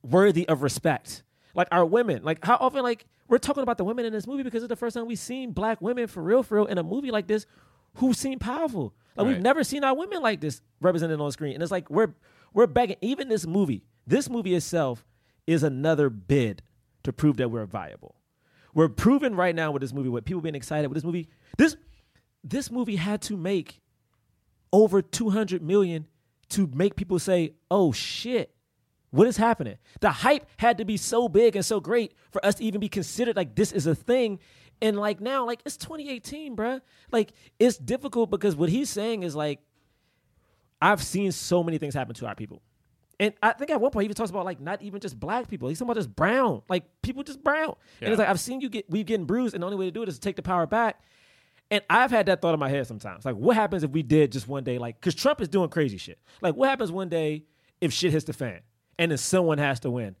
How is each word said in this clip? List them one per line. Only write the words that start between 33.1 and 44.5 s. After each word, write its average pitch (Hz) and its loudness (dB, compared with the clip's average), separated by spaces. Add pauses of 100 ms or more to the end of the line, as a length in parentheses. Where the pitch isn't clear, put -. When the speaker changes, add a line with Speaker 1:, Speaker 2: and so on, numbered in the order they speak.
Speaker 1:
like, 147 -4
this 147 2
is 156 -2
a 160 2
thing. 233 0 (420)
And, 214 0
like, 208 -2
now, 254 -2
like, 240 -6
it's 285 -10
twenty 302 -12
eighteen, 269 -12
bruh. 247 -4 (300)
Like, 214 0 (260)
it's 240 6
difficult 233 -2
because 196 0
what 156 2
he's 254 0
saying 214 -4
is, 156 -6
like, 147 -4 (1200)
I've 180 4
seen 190 -2
so 175 0
many 165 -4
things 143 -6
happen 120 -6
to 120 -12
our 101 -8
people. 95 -14 (580)
And 208 0 (100)
I 226 6
think 277 -6
at 294 0
one 262 2
point 208 0
he - 2
even 202 -6
talks 202 -4
about, 185 -4
like, 175 -8